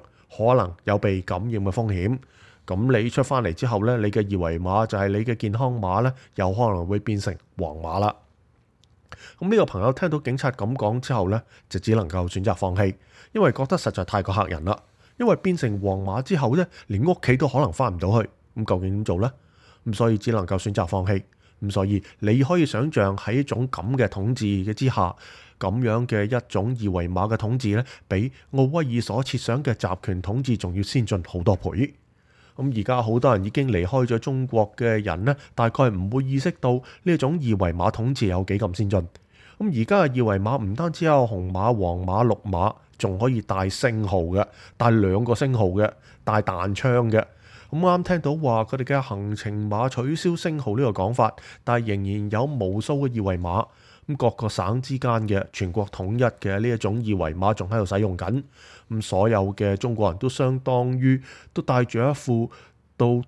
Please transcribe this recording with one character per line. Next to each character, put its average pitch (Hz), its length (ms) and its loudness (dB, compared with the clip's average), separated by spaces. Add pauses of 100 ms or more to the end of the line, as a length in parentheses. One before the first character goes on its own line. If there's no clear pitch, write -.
(360)
可 117 200 4
能 90 280 0
有 101 140 2
被 98 240 0
感 90 180 -4 (100)
染 107 140 -2
嘅 98 80 0
風 113 160 0
險。 104 320 0 (480)
咁 113 340 2
你 120 80 0
出 135 140 0
返 131 180 0
嚟 90 120 -2
之 107 120 -4
後 110 200 0
呢， 120 140 2
你 104 120 0
嘅 110 80 0
二 98 320 0
維 85 80 -2
碼 95 260 0
就 110 120 -4
係 98 100 2
你 101 160 0
嘅 117 120 -2
健 107 180 -4
康 127 200 0
碼 101 300 0
呢， 127 100 0 (220)
有 95 160 0
可 98 80 -4
能 98 260 0
會 101 140 -2
變 104 180 -2
成 98 160 -4 (240)
黃 78 200 -6
碼 82 220 -4
啦。」 104 140 2 (1300)
咁 175 100 -4
呢 226 60 4
個 190 100 6
朋 98 160 -4
友 123 120 2
聽 175 160 -2
到 151 100 -2
警 123 160 -2
察 135 160 -2
咁 120 240 -4
講 113 240 0
之 131 140 -4
後 95 160 0
呢， 107 120 0 (280)
就 95 100 -4
只 110 160 2
能 98 140 2
夠 90 180 -2
選 92 160 -4
擇 104 100 2
放 92 220 -2
棄， 98 180 2 (380)
因 220 100 0
為 170 120 6
覺 135 120 -2
得 180 120 0
實 110 160 -2
在 95 100 -2
太 101 180 0
過 95 140 -2
嚇 104 120 2
人 80 180 -6
啦。 101 120 -2 (400)
因 240 100 2
為 190 80 6
變 185 200 0
成 139 140 -2 (120)
黃 98 180 0
碼 98 240 -4
之 196 120 -2
後 139 200 2
呢， 175 100 2 (220)
連 104 180 0
屋 180 160 4
企 127 160 4
都 147 100 2
可 127 120 0
能 123 120 0
返 113 220 -2
唔 85 60 -6
到 92 100 0 (100)
去。 107 80 -2 (280)
咁 110 100 -4
究 95 140 0
竟 95 100 -2
點 101 140 -2
做 92 180 -2
呢？ 123 100 0 (540)
咁 117 80 -4
所 117 160 2
以 110 80 2
只 117 140 -2
能 98 160 0
夠 98 100 -2
選 101 160 -4
擇 101 140 0
放 92 180 -2
棄。 98 160 0 (400)
咁 101 100 -4
所 98 140 2
以 101 160 0 (180)
你 110 220 2
可 156 160 2
以 165 80 4
想 135 260 -2
象 98 240 2
喺 104 180 -4
一 139 100 2
種 127 260 -2
咁 110 260 -4
嘅 120 120 2
統 98 260 -2
治 113 120 -2
嘅 101 280 0
之 131 140 0
下， 95 280 0 (440)
咁 98 220 -2
樣 117 260 0
嘅 104 180 0
一 120 220 -2
種 104 220 -2
二 131 40 -2
維 90 380 -2
碼 95 200 0
嘅 113 60 0
統 110 180 -2
治 107 200 0
呢， 120 80 0 (240)
比 107 240 0 (220)
奧 135 180 4
威 151 240 0
爾 120 60 2
所 117 220 -2
設 131 140 -4
想 120 260 -2
嘅 117 120 0
集 - 120 -4 (140)
權 90 220 -4
統 113 180 -2
治 127 160 0
仲 90 160 -4
要 98 80 -2
先 117 240 0
進 98 220 -2
好 90 140 -6
多 92 140 4
倍。 98 380 -2 (640)
咁 131 240 -2
而 101 40 -2
家 123 180 0
好 113 180 2
多 123 160 6
人 95 100 0
已 107 60 -2
經 135 200 0
離 87 140 2
開 127 220 2
咗 117 100 2
中 131 300 -2
國 110 280 2
嘅 110 280 0
人 90 200 -2
呢， 139 120 2 (180)
大 117 160 2
概 127 200 4
唔 95 200 -2
會 131 140 0
意 135 160 0
識 170 200 0
到 123 220 0 (220)
呢 175 100 2
一 - 20 4
種 151 180 0
二 175 40 -2
維 98 360 2
碼 87 180 2
統 117 200 -2
治 127 140 -2
有 92 200 0
幾 98 120 0
咁 101 200 -2
先 104 120 0
進。 92 180 2 (520)
咁 165 220 0
而 113 40 2
家 202 120 2
嘅 190 40 6
二 123 360 2
維 95 40 0
碼 120 180 0
唔 101 140 -4
單 160 180 -2
止 165 140 -4
有 143 220 4
紅 92 240 -4
碼、 95 140 0
黃 92 380 0
碼、 95 220 2
綠 110 100 4 (140)
碼， 92 240 2 (240)
仲 98 200 -2
可 120 120 2
以 120 120 0
帶 95 280 -2
星 110 380 -2
號 95 140 0
嘅， 90 240 0 (300)
帶 117 140 2
兩 104 340 4
個 117 120 2
星 135 180 0
號 110 140 2
嘅， 101 240 2 (320)
帶 107 180 2
彈 98 340 -2
槍 120 360 2
嘅。 110 120 4 (460)
咁 147 100 -4
啱 180 240 2
聽 175 180 0
到 147 140 0
話 120 300 2
佢 - 120 -6
哋 131 60 -4
嘅 139 180 0
行 104 340 -4
程 104 340 -4
碼 110 180 0
取 127 280 -2
消 170 200 0
星 160 240 -4
號 107 160 -2
呢 127 160 2
個 95 120 -2
講 107 100 0
法， 113 200 2 (300)
但 120 180 0
係 113 80 -4
仍 98 140 -2
然 104 280 -4
有 110 140 0
無 110 360 -2
數 143 260 -2
嘅 127 40 -2
二 98 240 0
維 87 40 -2
碼。 87 280 -2 (400)
咁 143 100 -6
各 123 140 2
個 110 180 -4
省 104 320 -2
之 131 160 -6
間 127 140 -2 (160)
嘅 98 160 0 (100)
全 92 180 -4
國 101 160 -2
統 98 300 -6
一 123 60 2
嘅 101 360 -2
呢 113 80 0
一 120 80 0
種 107 200 -2
二 120 60 -2
維 90 340 -2
碼 95 180 2
仲 95 160 -6
喺 113 80 -2
度 104 80 0
使 98 140 0
用 98 180 0
緊。 104 260 -4 (460)
咁 110 120 -4
所 101 280 2
有 101 260 2
嘅 98 220 0
中 120 160 -2
國 104 160 2
人 87 80 -6
都 131 100 -2
相 131 320 0
當 127 380 0
於 131 240 2 (320)
都 175 80 -4
戴 123 240 2
住 117 140 -4
一 139 140 2
副 120 360 -2 (480)
到 120 300 2